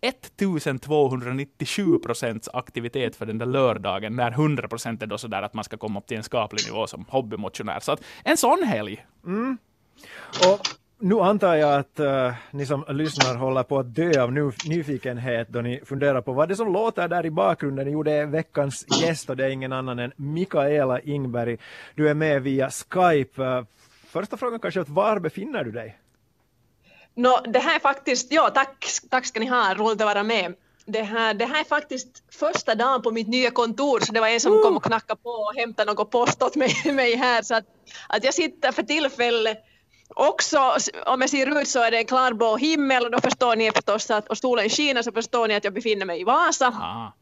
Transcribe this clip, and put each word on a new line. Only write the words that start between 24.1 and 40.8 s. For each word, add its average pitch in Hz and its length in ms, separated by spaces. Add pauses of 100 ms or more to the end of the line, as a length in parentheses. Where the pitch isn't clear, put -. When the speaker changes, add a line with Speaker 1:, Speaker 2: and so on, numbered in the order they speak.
Speaker 2:
första 196 280
frågan 233 220
kanske, 180 220
att 151 80
var 202 300
befinner 190 440
du 117 80
dig? 113 280 (1160)
Speaker 3:
Nå, 247 320
det 233 120
här 302 160
är 311 40
faktiskt, 277 520
ja, 285 220
tack, - 320 (240)
tack 254 160
ska - 140
ni 226 60
ha. 240 280
Roligt 220 280
att 214 60
vara 208 160
med. 208 300 (320)
Det 220 180
här, 220 300
det 208 120
här 285 140
är 311 40
faktiskt 294 680
första 294 440
dagen 247 260
på 240 100
mitt 226 160
nya 240 240
kontor, 240 480
så 208 140
det 226 60
var 220 80
en 233 120
som 311 120
Speaker 2:
Woo! 427 120
Speaker 3:
kom 381 140
och - 60
knackade 220 400
på 240 60
och 214 260
hämtade 220 360
något - 200
post 247 320
åt 254 120
mig, 262 180 (120)
<laughs> 294 80
mig 247 220
här. 247 260
Så 226 140
att, 226 100 (440)
att 214 140
jag 269 100
sitter 311 380
för 262 120
tillfället 240 720 (580)
också, 277 640
s-, - 120 (160)